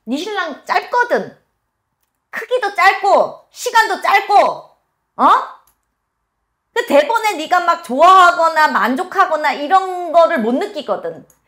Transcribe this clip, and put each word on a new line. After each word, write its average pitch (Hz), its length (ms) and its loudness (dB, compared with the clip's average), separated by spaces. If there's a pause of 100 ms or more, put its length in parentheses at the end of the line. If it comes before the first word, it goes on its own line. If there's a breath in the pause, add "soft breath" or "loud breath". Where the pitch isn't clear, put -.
네 240 120 -6
신랑 359 500 -8
짧거든. 381 680 -4 (960)
크기도 415 440 -6
짧고 359 760 0
시간도 440 520 -2
짧고, 392 320 0 (840)
어? 233 100 2 (1500)
그 466 120 -4
대번에 427 480 0
네가 320 260 -2
막 339 240 -2
좋아하거나 330 840 4
만족하거나 302 840 -2
이런 359 580 -2
거를 320 280 4
못 226 140 -2
느끼거든. 277 720 -8 (220 soft breath)